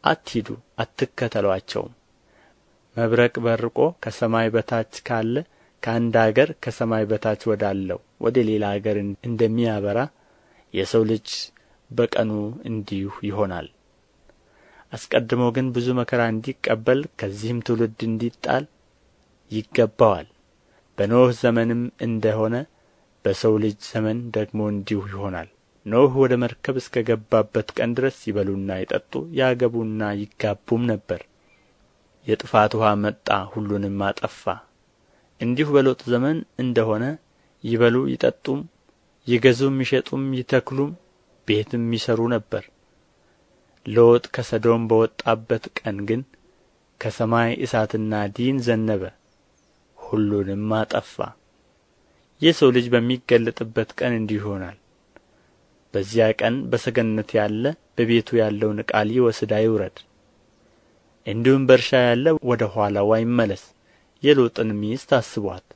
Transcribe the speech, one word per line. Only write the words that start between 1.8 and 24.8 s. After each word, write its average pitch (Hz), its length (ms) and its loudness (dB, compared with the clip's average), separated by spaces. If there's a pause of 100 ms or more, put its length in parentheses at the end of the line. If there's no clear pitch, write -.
መብረቅ 117 440 2
በርቆ 113 380 -2 (220)
ከሰማይ 113 500 -2
በታች 113 520 -2
ካለ 113 320 -2 (480)
ከአንድ 117 340 -2
አገር 113 320 4 (120)
ከሰማይ 113 460 -2
በታች 107 400 -2
ወዳለው 98 540 -2 (200)
ወደ 117 220 0
ሌላ 107 280 0
አገር 104 260 -2 (260)
እንደሚያበራ 110 760 0 (760)
የሰው 95 300 2
ልጅ 110 240 -4 (640)
በቀኑ 117 420 0 (320)
እንዲሁ 101 480 -8 (120)
ይሆናል። 95 440 -2 (1200)
አስቀድሞ 120 500 0 (100)
ግን 131 200 -2
ብዙ 123 220 -2
መከራ 120 320 0
እንዲቀበል 113 760 -2 (160)
ከዚህም 110 440 -6
ትውልድ 113 420 -2
እንዲጣል 117 640 -2 (840)
ይገባዋል። 110 800 2 (680)
በኖኅ 120 340 6
ዘመንም 117 500 0 (180)
እንደሆነ 110 540 0 (680)
በሰው 110 340 2
ልጅ 107 260 -2
ዘመን 110 340 -4 (120)
ደግሞ 107 380 -4
እንዲሁ 104 400 -4